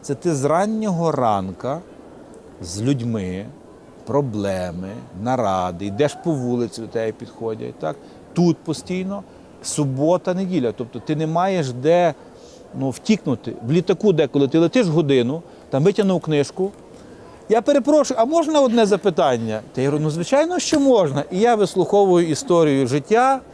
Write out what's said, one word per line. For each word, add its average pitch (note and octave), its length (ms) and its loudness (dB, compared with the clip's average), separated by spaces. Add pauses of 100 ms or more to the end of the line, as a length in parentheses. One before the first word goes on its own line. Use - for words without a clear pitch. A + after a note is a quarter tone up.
Це C#3+ 140 -6
ти E3 200 -2
з C3 80 -4
раннього F3+ 680 0
ранка A#2 680 -2 (840)
з F#2 200 -10
людьми, A2+ 640 -4 (600)
проблеми, G2 840 -4 (340)
наради, F#2+ 640 -2
йдеш A2 380 -2
по E3+ 80 -2
вулиці, A#2+ 500 -4
до G#2+ 60 -10
тебе A2+ 240 -4
підходять, A2+ 680 -10
так? D3 160 -6 (380)
Тут E3+ 240 2
постійно, F#3 680 -8 (400)
субота, D3+ 680 0
неділя. F3+ 380 -2
Тобто A#2 280 -10
ти D#3 160 -4
не D#3 120 -2
маєш E3+ 440 -2
де, D#3+ 420 2 (680)
ну, C3+ 100 -2
втікнути. C3 640 -2 (140)
В C3 40 -2
літаку F#3 420 2
деколи C#3+ 340 2
ти D#3+ 120 2
летиш F3+ 280 2
годину, C#3+ 540 2 (280)
там C3+ 140 0
витягнув F#3+ 380 2
книжку. D#3 500 -2 (800)
"Я A3+ 120 4
перепрошую, C#4+ 580 2
а A3+ 60 4
можна D#4 360 2
одне A#3 240 4
запитання?" D3 760 0 (120)
Та C3 80 -4
я C3+ 80 2
говорю, D3+ 140 0
"Ну, D#3 60 0
звичайно, C#4 500 0
що D#4 200 0
можна". F#3 520 4
І F#3 80 -2
я A#3 160 4
вислуховую F#3 760 2
історію D3 580 2
життя A3+ 520 2 (140)